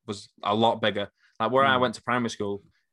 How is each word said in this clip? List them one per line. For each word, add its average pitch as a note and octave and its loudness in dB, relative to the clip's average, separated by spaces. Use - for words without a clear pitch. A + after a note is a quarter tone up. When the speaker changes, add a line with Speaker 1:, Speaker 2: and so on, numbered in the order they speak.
Speaker 1:
was G#2 -12
a G2+ 0
lot A2+ 2
bigger. G2+ -2
Like, A2+ 0
where C3+ 4
I C3 4
Speaker 2:
Mm. B2 2
Speaker 1:
went A#2+ 0
to - -18
primary A#2+ -2
school, G2+ -6